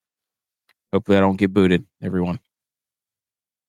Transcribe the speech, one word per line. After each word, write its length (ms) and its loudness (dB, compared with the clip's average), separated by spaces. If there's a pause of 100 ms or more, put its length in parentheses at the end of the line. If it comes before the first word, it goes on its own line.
(920)
Hopefully 260 0
I 20 2
don't 160 2
get 160 -2
booted, 320 2 (180)
everyone. 360 -4 (1300)